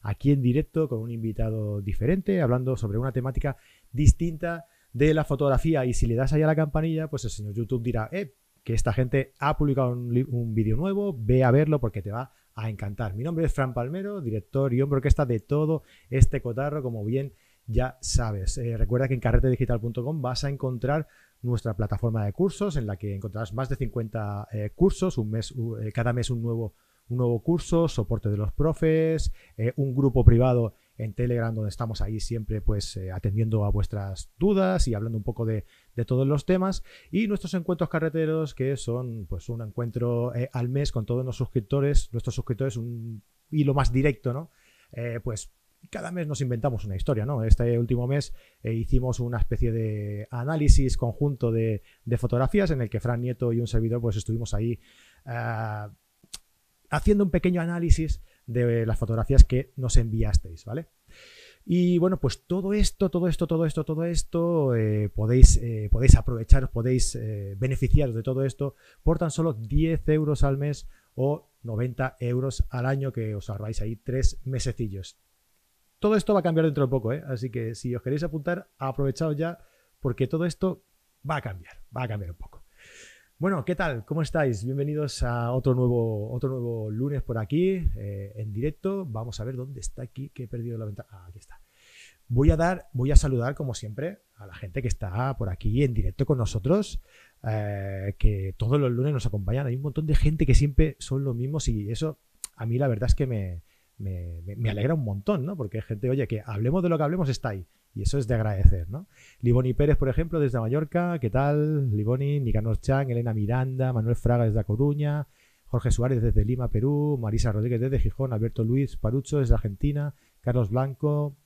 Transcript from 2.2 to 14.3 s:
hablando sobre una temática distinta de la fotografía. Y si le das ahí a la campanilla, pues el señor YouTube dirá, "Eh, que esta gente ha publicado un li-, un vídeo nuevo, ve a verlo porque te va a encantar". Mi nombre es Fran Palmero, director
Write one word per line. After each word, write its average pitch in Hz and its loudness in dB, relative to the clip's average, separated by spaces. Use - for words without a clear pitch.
hablando 127 0
sobre 107 -4
una 127 -2
temática 131 -4
distinta 165 2
de 151 4
la 151 2
fotografía. 139 2
Y 120 0
si - 2
le 117 0
das 131 2
ahí 151 4
a 151 4
la 156 4
campanilla, 156 0
pues 143 -6
el 107 -4
señor 104 -8
YouTube 117 -2
dirá, 113 -2
"Eh, 185 -6
que 113 -2
esta 113 4
gente 131 0
ha 147 0
publicado 135 2
un 123 -4
li-, 127 2
un 117 -2
vídeo 110 2
nuevo, 196 0
ve 127 4
a 123 6
verlo 147 4
porque 104 -4
te 101 -8
va 123 -8
a 110 -8
encantar". 101 -6
Mi 110 -6
nombre 165 -2
es - 2
Fran 127 -2
Palmero, 180 -6
director 123 -2